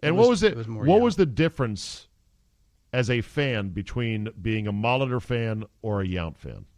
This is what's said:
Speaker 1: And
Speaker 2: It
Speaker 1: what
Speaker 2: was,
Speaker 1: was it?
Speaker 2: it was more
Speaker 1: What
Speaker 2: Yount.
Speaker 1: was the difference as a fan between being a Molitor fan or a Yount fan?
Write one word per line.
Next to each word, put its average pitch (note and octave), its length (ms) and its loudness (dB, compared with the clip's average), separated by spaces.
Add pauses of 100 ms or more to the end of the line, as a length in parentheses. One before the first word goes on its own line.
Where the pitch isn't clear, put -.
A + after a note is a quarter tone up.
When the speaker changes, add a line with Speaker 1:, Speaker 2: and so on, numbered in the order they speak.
Speaker 1:
And D3+ 120 0
Speaker 2:
It F3+ 40 2
Speaker 1:
what A#3 100 8
Speaker 2:
was, A3 140 2
Speaker 1:
was - 20 -
it? G#3 80 6
Speaker 2:
it C3 60 -6
was A2+ 100 -8
more A2 160 -6
Speaker 1:
What F3 160 8
Speaker 2:
Yount. - 40 4
Speaker 1:
was G#3+ 120 2
the F3+ 100 4
difference B2 800 -2 (840)
as B2+ 180 0
a B2 100 2
fan A2+ 500 -2
between G#2+ 580 -6 (120)
being A2 260 -2
a G#2 60 -2
Molitor B2 480 0
fan A2+ 440 -4 (180)
or G#2 200 -2
a F#2+ 40 -4
Yount F2 300 -4
fan? G#1 280 -14 (140)